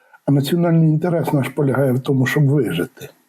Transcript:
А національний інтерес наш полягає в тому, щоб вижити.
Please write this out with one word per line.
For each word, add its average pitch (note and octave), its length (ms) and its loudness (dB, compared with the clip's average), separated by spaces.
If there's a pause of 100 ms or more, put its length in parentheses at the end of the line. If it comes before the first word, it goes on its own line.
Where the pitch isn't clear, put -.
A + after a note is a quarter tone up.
(260)
А C#3+ 60 0
національний E3 580 2
інтерес D#3+ 440 -2
наш C3 160 -2
полягає C3+ 420 0
в B2 80 0
тому, C3 260 0
щоб D3 220 0
вижити. - 600 -2 (200)